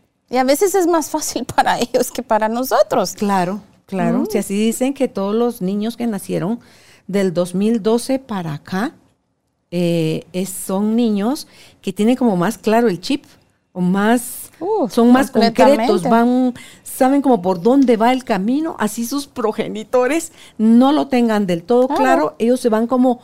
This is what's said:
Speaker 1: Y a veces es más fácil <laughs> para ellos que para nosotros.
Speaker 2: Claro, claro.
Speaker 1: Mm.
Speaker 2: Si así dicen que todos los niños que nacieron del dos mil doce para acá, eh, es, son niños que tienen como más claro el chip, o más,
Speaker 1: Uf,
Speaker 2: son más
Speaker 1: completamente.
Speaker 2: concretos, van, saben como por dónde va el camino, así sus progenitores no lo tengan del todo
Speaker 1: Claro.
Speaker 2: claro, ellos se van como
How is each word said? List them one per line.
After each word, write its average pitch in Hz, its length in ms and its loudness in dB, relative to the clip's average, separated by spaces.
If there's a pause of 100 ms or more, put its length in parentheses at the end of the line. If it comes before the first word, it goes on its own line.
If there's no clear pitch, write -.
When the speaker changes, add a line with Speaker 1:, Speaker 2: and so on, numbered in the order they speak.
(280)
Speaker 1:
Y 240 80 -4
a 262 80 2
veces 294 300 0
es 359 120 2
más 330 220 0
fácil 285 360 -6
<laughs> - 120 -8
para 202 240 0
ellos 247 320 -4
que 240 100 -10
para 214 280 0
nosotros. 254 640 -2
Speaker 2:
Claro, 202 480 -2 (240)
claro. - 340 -2
Speaker 1:
Mm. 381 100 -2
Speaker 2:
Si 403 80 -2
así 196 160 -6
dicen 226 380 0
que 262 160 -2
todos 196 260 -4
los 233 280 -2
niños 208 340 -4
que 233 100 -6
nacieron 190 540 -6 (460)
del 190 260 0
dos 180 220 -4
mil 208 280 0
doce 233 360 0
para 185 340 -8
acá, 190 400 -6 (800)
eh, 170 600 -2
es, 185 180 -6
son 208 440 -4
niños 226 540 -2 (340)
que 190 100 -6
tienen 233 240 2
como 226 200 2
más 175 220 0
claro 226 300 2
el 175 120 -2
chip, 277 240 -6 (480)
o 180 80 -8
más, 208 720 0 (100)
Speaker 1:
Uf, 349 320 -2
Speaker 2:
son 240 200 4
más 262 180 4
Speaker 1:
completamente. 240 560 4
Speaker 2:
concretos, 180 240 0
van, 247 440 2 (300)
saben 277 360 0
como 247 220 2
por 180 180 -2
dónde 247 360 4
va 233 160 2
el 254 120 -2
camino, 247 540 -2
así 214 280 -4
sus 277 200 -6
progenitores 220 1080 -2 (240)
no 233 360 6
lo 277 160 0
tengan 220 380 0
del 170 180 -2
todo 247 240 2
Speaker 1:
Claro. 294 140 0
Speaker 2:
claro, 262 360 2
ellos 240 220 0
se 247 80 0
van 220 180 0
como 247 380 0